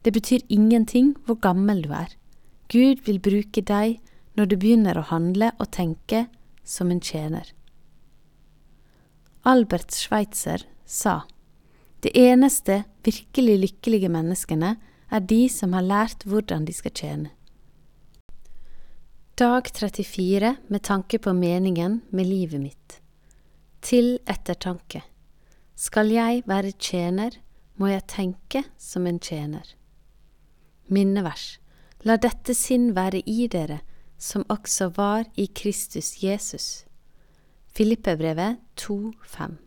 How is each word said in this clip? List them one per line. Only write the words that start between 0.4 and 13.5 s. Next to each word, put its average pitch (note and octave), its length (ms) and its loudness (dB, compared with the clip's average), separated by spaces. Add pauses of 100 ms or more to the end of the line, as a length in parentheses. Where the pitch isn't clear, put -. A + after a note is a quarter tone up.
ingenting A3+ 640 4 (140)
hvor A#3 180 0
gammel F#3+ 400 2
du D3 80 -6
er. D#3+ 220 -6 (580)
Gud C4 320 6
vil G3+ 160 0
bruke G#3 400 0
deg G#3 380 0 (400)
når G#3 100 4
du G3+ 80 2
begynner G3+ 400 4
å D#3 140 -4
handle F#3 480 2
og G#3 160 -4
tenke F#3 520 -2 (380)
som F3+ 280 -2
en F3+ 100 0
tjener. D#3 480 -8 (1900)
Albert A#3 520 4
Schweitzer - 680 -4 (200)
sa, - 380 -2 (760)
"Det - 140 0
eneste B3 680 6 (200)
virkelig A3 540 2